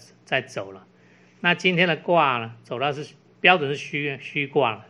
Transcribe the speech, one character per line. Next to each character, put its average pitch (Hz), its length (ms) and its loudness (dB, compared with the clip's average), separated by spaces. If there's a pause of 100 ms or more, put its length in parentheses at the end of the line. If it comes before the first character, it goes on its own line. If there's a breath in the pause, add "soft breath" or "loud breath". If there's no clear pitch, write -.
(240)
在 135 160 -2
走 101 300 -10
了。 95 160 -20 (540 soft breath)
那 175 160 2
今 180 200 0
天 175 120 2
的 160 80 0
卦 151 420 2
呢， 113 240 -10
走 123 160 -10
到 139 140 -2
是， 139 220 -12 (260)
标 180 180 6
准 139 100 -2
是 143 80 -4
虚， 143 440 -6
虚 143 260 -6
卦 135 240 2
了， 104 200 -10